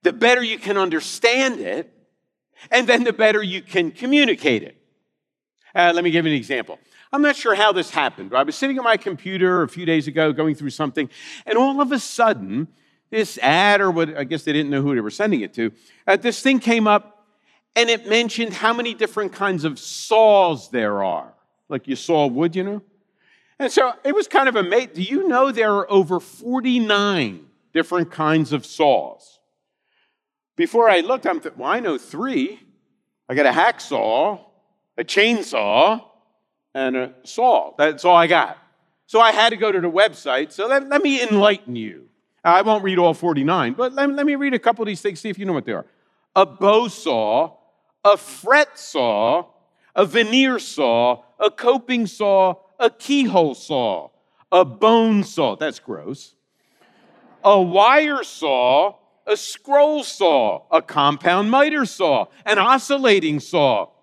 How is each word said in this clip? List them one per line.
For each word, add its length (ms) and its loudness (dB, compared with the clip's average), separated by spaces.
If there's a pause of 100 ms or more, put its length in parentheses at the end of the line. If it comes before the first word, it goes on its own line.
the 120 0
better 280 2
you 160 -6
can 200 -4
understand 800 -2
it, 340 -8 (760)
and 160 2
then 160 2
the 80 -2
better 320 2
you 180 -8
can 300 -4
communicate 720 0
it? 140 -20 (960)
Uh, 180 4
let 120 -2
me 40 2
give 160 0
you 60 0
an 60 -2
example. 420 -8 (320)
I'm 100 -2
not 140 2
sure 180 -2
how 200 2
this 160 -4
happened, 400 -6
but 80 -2
I 60 2
was 120 -4
sitting 220 -4
at 60 -8
my 120 2
computer 680 -2
a 60 -2
few 180 -10
days 220 -2
ago 240 0
going 240 -2
through 140 -10
something, 400 -6 (360)
and 120 -2
all 240 0
of 100 -2
a 80 -2
sudden, 680 -4 (400)
this 300 -4
ad, 420 2
or 100 0
what, 260 -4
I 60 -6
guess 200 -8
they 100 -4
didn't 180 -2
know 100 -2
who 140 -2
they 60 -2
were 100 -8
sending 300 -2
it 140 -10
to, 180 -4 (340)
uh, 80 4
this 260 -4
thing 180 2
came 280 0
up, 400 -2 (480)
and 140 2
it 180 -2
mentioned 460 -2
how 180 -2
many 220 -6
different 400 -6
kinds 320 -4
of 120 -4
saws 920 2
there 320 -2
are. 300 -6 (340)
Like 220 -10
you 80 -6
saw 280 0
wood, 300 -2
you 80 -4
know? 180 -8 (800)
And 100 -2
so 220 2 (140)
it 100 0
was 140 -2
kind 180 0
of 80 -2
amazing. 380 0
Do 80 -8
you 260 -4
know 240 2
there 240 0
are 160 -4
over 300 2
forty-nine 1200 -2 (280)
different 380 -2
kinds 420 0
of 120 -6
saws? 720 -2 (1200)
Before 320 2
I 100 4
looked, 260 -4
I'm 140 -4
th-, 160 -14
"Well, 160 -6
I 80 -2
know 180 -4
three. 640 -6 (680)
I 60 -6
got 100 2
a 60 4
hacksaw, 880 -2 (560)
a 80 -6
chainsaw, 960 2 (720)
and 240 -4
a 160 -6 (100)
saw." 540 0
That's 260 0
all 120 6
I 120 6
got. 300 0 (480)
So 160 2
I 100 6
had 200 2
to 60 -10
go 140 -2
to 80 -2
the 100 -4
website. 640 -2
So 160 -8
let, 220 -2
let 120 0
me 200 0
enlighten 560 0
you. 320 -14 (340)
I 200 6
won't 200 0
read 140 0
all 160 4
forty-nine, 600 0
but 200 -4
let, 160 0
let 160 -4
me 100 0
read 180 -4
a 60 -2
couple 220 -2
of 60 -6
these 140 -8
things, 200 -8
see 80 -10
if 80 -8
you 80 -10
know 80 -4
what 120 -4
they 80 -8
are. 120 -10 (500)
A 100 6
bow 440 0
saw, 680 -2 (480)
a 140 6
fret 600 0
saw, 680 0 (500)
a 100 4
veneer 540 0
saw, 640 0 (160)
a 100 2
coping 560 -2
saw, 500 0 (220)
a 120 2
keyhole 680 0
saw, 540 -4 (420)
a 140 6
bone 580 2
saw. 320 -2
That's 240 -8
gross. 540 -14 (1120)
A 160 6
wire 640 2
saw, 720 0 (320)
a 80 2
scroll 680 0
saw, 680 0
a 100 2
compound 720 0
miter 340 2
saw, 420 0 (180)
an 120 0
oscillating 840 0
saw 480 0 (140)